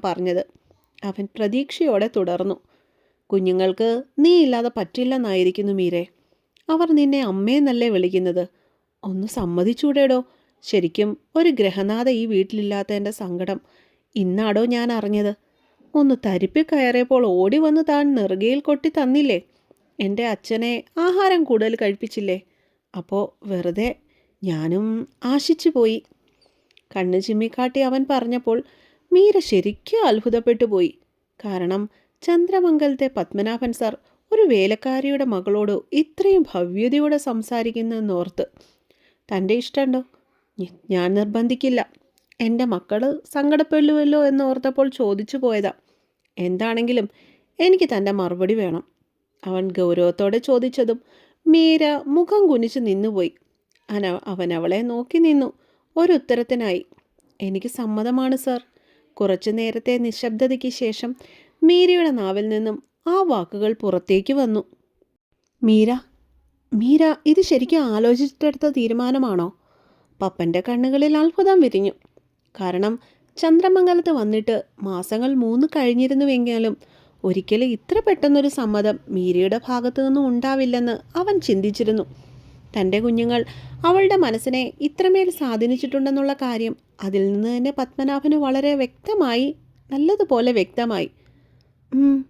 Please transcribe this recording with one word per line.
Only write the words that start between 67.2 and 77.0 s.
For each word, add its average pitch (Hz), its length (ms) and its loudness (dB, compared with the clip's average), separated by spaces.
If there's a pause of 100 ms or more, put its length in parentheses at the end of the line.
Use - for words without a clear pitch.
ഇത് 311 160 6
ശരിക്കും 294 440 0
ആലോചിച്ചെടുത്ത 254 800 0
തീരുമാനമാണോ?" 240 800 0 (720)
പപ്പൻ്റെ 180 420 -2
കണ്ണുകളിൽ 262 560 0
അത്ഭുതം 359 440 2
വിരിഞ്ഞു. 202 320 0 (600)
കാരണം 190 380 -2 (440)
ചന്ദ്രമംഗലത്ത് 349 760 4
വന്നിട്ട് 220 440 0 (280)
മാസങ്ങൾ 202 500 -4
മൂന്ന് 247 340 2
കഴിഞ്ഞിരുന്നുവെങ്കിലും 247 1080 0 (480)